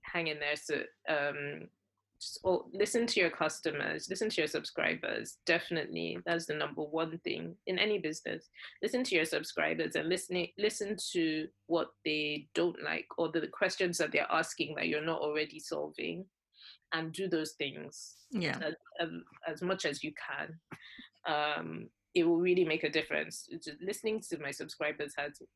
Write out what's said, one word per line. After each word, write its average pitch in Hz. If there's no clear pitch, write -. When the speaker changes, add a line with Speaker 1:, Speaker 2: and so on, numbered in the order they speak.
Speaker 1:
hang 165
in 156
there. 147
So, -
um, 143
just, -
oh, 185
listen 208
to -
your 170
customers, 156
listen 190
to -
your 151
subscribers. -
Definitely, 165
that's 165
the 151
number 147
one 160
thing 170
in 185
any 208
business. 160
Listen 247
to 202
your 160
subscribers 156
and 160
listening, 180
listen 208
to 156
what 165
they 151
don't 170
like 156
or 165
the 156
questions 185
that 156
they're -
asking 151
that 165
you're 151
not 160
already 151
solving, 156
and 160
do 190
those 156
things -
Speaker 2:
Yeah. 175
Speaker 1:
as, 160
as, 170
as 156
much 185
as 143
you 156
can. 160
Um, 151
it 170
will 170
really 180
make 160
a 147
difference. 151
It's 165
just 151
listening 214
to 165
my 143
subscribers 151
has 147